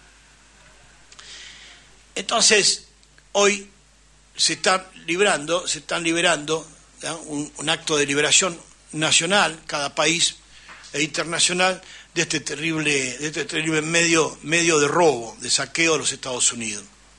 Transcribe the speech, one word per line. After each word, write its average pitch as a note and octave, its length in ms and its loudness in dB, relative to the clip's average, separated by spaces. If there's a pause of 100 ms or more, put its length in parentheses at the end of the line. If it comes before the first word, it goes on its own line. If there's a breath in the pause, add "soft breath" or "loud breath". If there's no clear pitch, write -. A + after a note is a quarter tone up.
(2250 loud breath)
Entonces, G#3 720 2 (460)
hoy G3+ 360 2 (680)
se - 180 0
está F#3+ 360 0 (160)
librando, E3+ 640 0
se - 120 -4
están E3+ 220 -6
liberando, E3 640 0 (360)
¿ya?, D3 120 -8
un, D3+ 440 -8
un D3 100 -8
acto D#3+ 280 -2
de C#3+ 100 2
liberación D3 520 2 (340)
nacional, D#3+ 720 2
cada C#3+ 280 -4
país, E3 420 2 (580 loud breath)
e D3 80 0
internacional, E3+ 800 0 (320 loud breath)
de E3+ 80 0
este D#3+ 180 -2
terrible, D3 800 -2
de D3 80 -6
este D#3 180 -4
terrible D#3 380 -2
medio, E3 600 2
medio E3 380 2
de C#3+ 80 4
robo, C3+ 520 2
de A#2+ 100 -6
saqueo D#3+ 420 0
de D3+ 60 0
los B2 140 -4
Estados B2+ 400 -2
Unidos. A2 320 -8 (340)